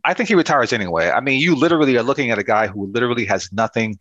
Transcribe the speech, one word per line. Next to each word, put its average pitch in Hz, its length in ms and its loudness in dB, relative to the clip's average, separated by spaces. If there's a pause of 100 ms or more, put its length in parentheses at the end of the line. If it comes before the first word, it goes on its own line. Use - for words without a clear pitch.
I 170 100 2
think 226 140 -4
he 226 80 2
retires 147 380 2
anyway. 87 360 -2
I - 120 0
mean, 135 180 0
you 165 160 2
literally 147 420 2
are 113 60 2
looking 135 260 -2
at 113 80 0
a 104 60 -2
guy 107 240 2
who 98 200 -6
literally 117 380 -2
has 98 280 -4
nothing 110 480 -2